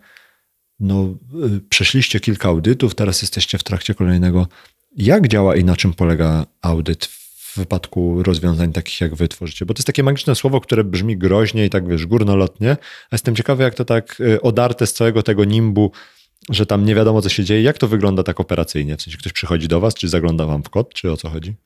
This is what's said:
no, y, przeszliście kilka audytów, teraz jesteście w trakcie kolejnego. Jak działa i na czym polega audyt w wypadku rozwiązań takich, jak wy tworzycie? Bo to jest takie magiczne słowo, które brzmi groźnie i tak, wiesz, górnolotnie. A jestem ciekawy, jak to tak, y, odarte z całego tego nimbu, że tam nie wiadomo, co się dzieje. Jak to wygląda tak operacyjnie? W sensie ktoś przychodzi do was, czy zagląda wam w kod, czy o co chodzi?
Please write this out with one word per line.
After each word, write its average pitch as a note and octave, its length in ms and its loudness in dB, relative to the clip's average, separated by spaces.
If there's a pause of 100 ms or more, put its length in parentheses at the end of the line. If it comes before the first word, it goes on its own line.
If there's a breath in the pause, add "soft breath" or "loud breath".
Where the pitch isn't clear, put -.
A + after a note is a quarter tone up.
(800 soft breath)
no, G2 360 0 (420)
y, F#2+ 120 -6
przeszliście - 500 0
kilka G2+ 300 -2
audytów, G2+ 460 0
teraz G2 260 -2
jesteście - 360 -4
w - 60 -8
trakcie - 320 -4
kolejnego. F2+ 520 2 (500 soft breath)
Jak C#3+ 300 4
działa G2 280 4
i F2+ 80 4
na F2 120 4
czym F2 180 0
polega D#2+ 520 2 (160)
audyt E2 440 -2
w - 520 -18
wypadku F2+ 680 -2
rozwiązań E2+ 500 0
takich, - 280 -8
jak D#2 140 -2
wy E2 120 0
tworzycie? - 380 -10
Bo G#2+ 80 -4
to G#2+ 60 -6
jest C3+ 80 -4
takie C3+ 160 0
magiczne C#3 320 0
słowo, C3+ 260 0
które A2+ 220 0
brzmi F#2+ 340 -2
groźnie G2+ 480 2
i F#2 40 0
tak, F2+ 180 -2
wiesz, E2 180 -2
górnolotnie. G2+ 680 2 (100)
A - 340 -10
jestem A2+ 200 -2
ciekawy, C3 280 0
jak B2 120 0
to B2 100 -4
tak, - 340 -2
y, A2+ 220 2
odarte A#2+ 460 0
z - 60 -6
całego A2+ 300 0
tego G#2 220 2
nimbu, G#2+ 460 2 (580 loud breath)
że G#2 160 0
tam G2+ 200 2
nie G#2+ 100 4
wiadomo, G#2+ 260 4
co F#2+ 80 -2
się G2+ 140 -2
dzieje. G#2 180 2
Jak C#3+ 160 2
to B2 100 0
wygląda G2 360 2
tak F2+ 160 -4
operacyjnie? D#2 580 -2
W - 40 -14
sensie D#2 160 -14
ktoś - 160 -10
przychodzi D#2+ 340 -2
do E2 120 2
was, A2 140 2
czy F2+ 160 -6
zagląda E2 360 0
wam D2 180 -2
w - 60 -14
kod, - 240 -2
czy F2 180 -6
o D#2 60 -4
co D#2+ 120 -10
chodzi? E2 260 -10 (100)